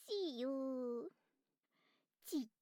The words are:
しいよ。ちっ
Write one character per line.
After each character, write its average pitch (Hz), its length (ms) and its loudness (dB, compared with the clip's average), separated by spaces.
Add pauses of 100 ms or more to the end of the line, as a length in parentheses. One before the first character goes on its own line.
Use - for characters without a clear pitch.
し 370 280 0
い - 20 0
よ。 262 680 0 (1160)
ち 311 140 0
っ 226 100 0 (120)